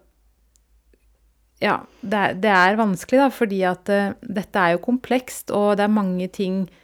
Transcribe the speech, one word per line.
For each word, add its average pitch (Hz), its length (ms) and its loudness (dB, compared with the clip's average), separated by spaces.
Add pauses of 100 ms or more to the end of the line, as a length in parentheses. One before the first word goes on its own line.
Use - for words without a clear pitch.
(1600)
ja, 202 140 0 (260)
det 208 160 -4
er, - 160 0
det 196 160 0
er 190 260 6
vanskelig 220 440 0
da, 277 100 4
fordi 196 320 -2
at, 180 280 -2
eh, 202 220 0 (100)
dette 202 360 -6
er 175 160 4
jo 175 80 -4
komplekst, - 680 -4
og 208 240 2
det 202 100 0
er 214 80 2
mange 185 380 -2
ting 190 320 -2 (200)